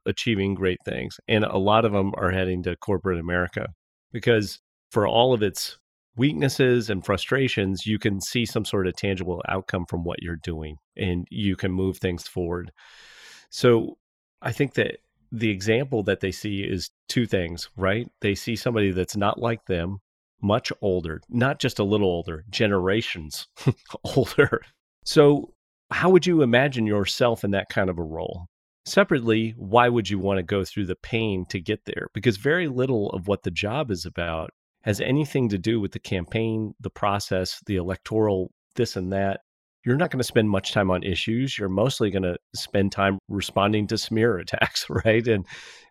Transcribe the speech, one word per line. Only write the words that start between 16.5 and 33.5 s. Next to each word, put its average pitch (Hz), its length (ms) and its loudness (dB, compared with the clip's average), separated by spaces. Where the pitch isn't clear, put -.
is - 280 -4
two 120 180 0
things, 85 500 -4
right? 98 320 0
They 101 140 2
see 113 220 -6
somebody 107 340 2
that's 90 260 -2
not 101 220 0
like 117 280 -4
them, 92 320 -4
much 104 380 2
older, 85 480 -2
not 123 300 0
just - 200 -2
a 107 60 2
little 101 240 2
older, 85 420 -4
generations 95 960 0
<laughs> - 280 -16
older. - 580 2
So 147 480 6
how 175 200 2
would 180 160 8
you 170 160 6
imagine 123 440 4
yourself 107 580 0
in 101 80 0
that 98 160 -2
kind 95 220 0
of 85 80 -4
a 85 40 -2
role? 82 440 -8
Separately, 113 720 2
why 117 320 4
would 117 200 2
you 101 100 -2
want 95 200 0
to 92 40 -2
go 95 220 0
through 98 220 -6
the 90 100 -4
pain 104 540 -2
to 98 100 -4
get 107 240 -4
there? - 300 -8
Because 104 220 2
very 160 320 0
little 123 420 0
of 92 180 -6
what 98 140 0
the 98 80 -4